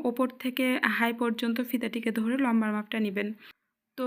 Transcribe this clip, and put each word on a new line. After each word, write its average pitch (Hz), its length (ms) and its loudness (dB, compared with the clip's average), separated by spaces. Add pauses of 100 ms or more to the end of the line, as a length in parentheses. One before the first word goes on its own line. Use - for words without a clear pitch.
ওপর 254 240 2 (120)
থেকে 254 260 0 (240)
হাই 233 240 2
পর্যন্ত 233 480 0
ফিতাটিকে 226 500 -2
ধরে 226 260 0
লম্বার 226 360 4
মাপটা 208 260 -2
নেবেন। 208 300 -2 (680)
তো 254 100 -2